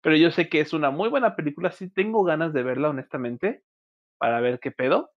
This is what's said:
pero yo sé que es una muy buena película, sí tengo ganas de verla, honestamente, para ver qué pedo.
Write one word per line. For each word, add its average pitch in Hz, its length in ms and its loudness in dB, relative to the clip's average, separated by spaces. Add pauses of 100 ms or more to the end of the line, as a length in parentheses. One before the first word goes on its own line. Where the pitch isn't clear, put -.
pero 156 140 4
yo 165 140 6
sé 165 180 0
que 156 120 2
es 151 120 -2
una 151 180 0
muy 185 180 -2
buena 240 260 2
película, 165 380 -4
sí 185 180 -14
tengo 214 340 0
ganas 160 280 0
de 131 100 0
verla, 131 280 0
honestamente, 131 760 -6 (540)
para 117 220 0
ver 123 200 -2
qué 139 100 -8
pedo. 156 460 -2